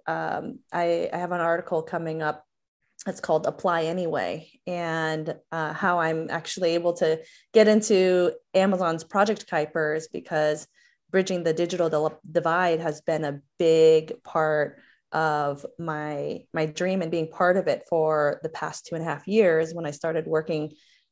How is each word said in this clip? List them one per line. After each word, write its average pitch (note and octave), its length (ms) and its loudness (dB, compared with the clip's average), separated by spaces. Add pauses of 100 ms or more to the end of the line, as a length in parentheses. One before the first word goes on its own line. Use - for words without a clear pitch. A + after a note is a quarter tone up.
um, - 540 -6 (120)
I, E3+ 400 -2
I - 40 -6
have F3 160 -6
an F3 80 -2
article E3+ 420 -2
coming D#3+ 400 -6
up. D3+ 220 -4 (600)
It's - 140 -8
called D#3 260 0
Apply E3+ 380 0
Anyway, D#3+ 680 -4 (160)
and, D#3+ 680 -4 (180)
uh, D#3+ 200 -4
how F3 280 0
I'm D#3+ 300 -2
actually E3+ 440 -2
able E3+ 200 0
to D#3+ 260 0 (340)
get G#3+ 140 8
into F#3 640 4 (220)
Amazon's F#3 500 2
Project G#3 440 0
Kuipers D#3 640 -2
because D3+ 540 -2 (440)
bridging F#3+ 320 0
the D#3+ 120 2
digital E3+ 340 0
di-, D#3 280 0 (140)
divide E3 500 2
has D#3 200 -4
been D#3+ 240 -2
a C#3+ 160 -6 (180)
big D#3+ 640 6
part D3+ 560 0 (320)
of D3 540 -2 (140)
my, D3+ 640 -6 (100)
my D#3+ 140 0
dream F#3 340 -2
and E3 100 -4
being D#3+ 200 -2
part F3+ 260 2
of F#3 100 0
it C#3 220 0
for D#3 540 2
the D#3+ 80 -8
past - 340 -10
two - 100 -10
and D#3+ 80 -6
a E3 40 -6
half D3 200 -6
years E3+ 460 2
when E3+ 140 -8
I D3 40 -6
started D#3+ 360 -4
working D#3 460 -2 (400)